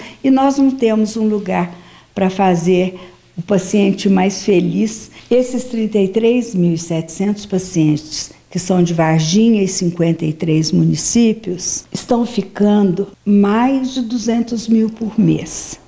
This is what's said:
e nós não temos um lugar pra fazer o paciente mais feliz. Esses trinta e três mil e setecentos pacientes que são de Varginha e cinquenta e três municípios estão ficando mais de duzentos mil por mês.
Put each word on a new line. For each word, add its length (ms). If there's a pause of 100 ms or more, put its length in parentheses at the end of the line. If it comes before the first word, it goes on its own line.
(220)
e 80
nós 280
não 120
temos 460
um 100
lugar 480 (400)
pra 160
fazer 640 (420)
o 60
paciente 680
mais 360
feliz. 640 (180)
Esses 360
trinta 340
e 80
três 480
mil 200
e 40
setecentos 680
pacientes 840 (180)
que 120
são 200
de 140
Varginha 680
e 60
cinquenta 580
e 80
três 380
municípios 1200
estão 340
ficando 840 (160)
mais 680
de 100
duzentos 680
mil 200
por 300
mês. 680